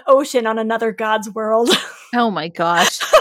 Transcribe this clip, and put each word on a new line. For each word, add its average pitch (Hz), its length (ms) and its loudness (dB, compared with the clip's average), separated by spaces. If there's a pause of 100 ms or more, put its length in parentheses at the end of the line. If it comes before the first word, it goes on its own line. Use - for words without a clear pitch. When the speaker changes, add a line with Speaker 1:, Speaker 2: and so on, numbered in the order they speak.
Speaker 1:
ocean 269 400 2
on 220 100 -2
another 226 340 -2
god's 220 380 -4
world? 220 440 0
<laughs> - 60 0 (360)
Speaker 2:
Oh 233 160 2
my 165 160 -4
gosh. 170 520 0 (220)